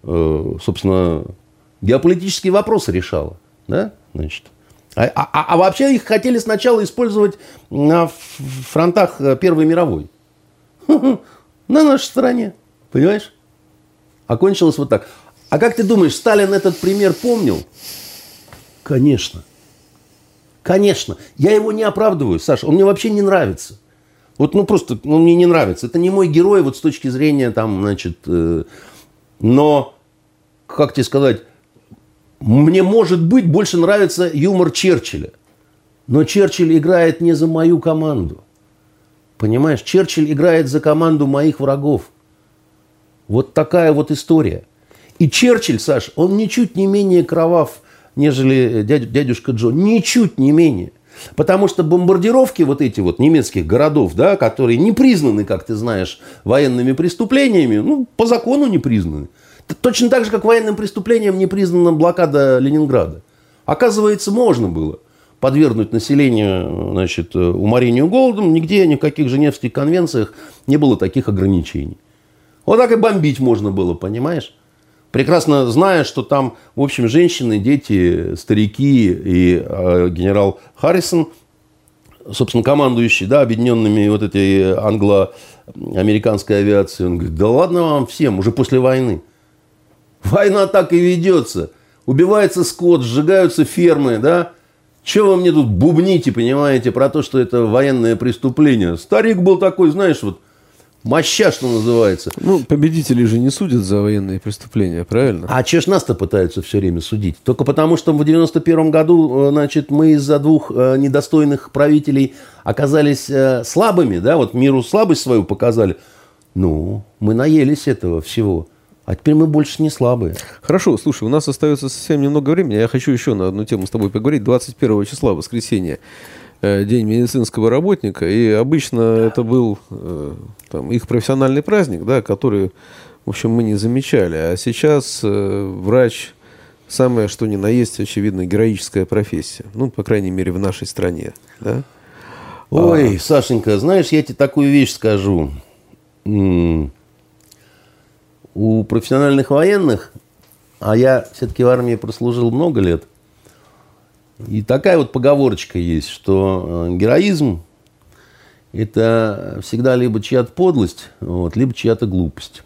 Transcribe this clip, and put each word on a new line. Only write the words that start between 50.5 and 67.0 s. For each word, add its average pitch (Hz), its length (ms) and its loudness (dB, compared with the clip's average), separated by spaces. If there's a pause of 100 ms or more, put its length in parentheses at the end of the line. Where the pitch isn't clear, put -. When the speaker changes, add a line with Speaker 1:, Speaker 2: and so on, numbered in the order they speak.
Speaker 1:
менее. 143 400 2 (460)
Потому 185 320 2
что - 140 -2
бомбардировки 185 800 2
вот 135 180 0
эти 120 180 -2
вот 87 200 -2
немецких 131 460 2
городов, 120 500 0
да, 175 200 2
которые 120 420 0
не 196 140 2
признаны, 151 540 2
как 92 200 -6
ты 110 100 -6
знаешь, 104 440 -6 (240)
военными 127 480 0
преступлениями, 180 840 0
ну, 262 280 -2 (120)
по 226 80 2
закону 240 420 0
не 190 120 0
признаны. 85 500 -4 (380)
Т-, - 120 -8
точно 247 300 0
так 247 160 2
же, 208 60 -6
как 208 120 -4
военным 220 320 2
преступлением 214 640 -2
не 190 100 0
признана 175 460 2
блокада 151 680 2
Ленинграда. 131 600 0 (440)
Оказывается, 208 640 0
можно 185 360 0
было 80 320 -6 (400)
подвергнуть 131 540 0
население, 107 1000 0
значит, 90 440 -4